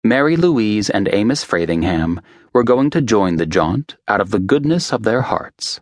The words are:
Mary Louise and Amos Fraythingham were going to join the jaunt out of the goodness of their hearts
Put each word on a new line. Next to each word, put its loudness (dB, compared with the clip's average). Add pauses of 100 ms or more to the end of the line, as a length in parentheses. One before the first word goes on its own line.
Mary 2
Louise 2
and 0
Amos 0
Fraythingham -2 (320)
were 2
going 2
to 0
join 2
the 0
jaunt -2 (120)
out 0
of -2
the 0
goodness 0
of -2
their 0
hearts -8